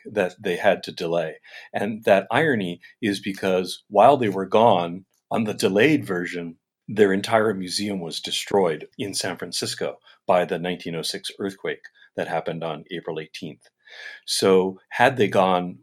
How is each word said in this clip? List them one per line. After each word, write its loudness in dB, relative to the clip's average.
that -4
they -2
had 2
to -10
delay. -4
And -6
that 4
irony 0
is -2
because -2
while 8
they 0
were -4
gone, 4
on 0
the -4
delayed 2
version, -6
their 4
entire 2
museum -6
was -10
destroyed -2
in -8
San -6
Francisco -8
by 4
the -4
nineteen -6
oh -6
six -8
earthquake -8
that -6
happened -6
on -8
April -8
eighteenth. -14
So 2
had 2
they 2
gone 0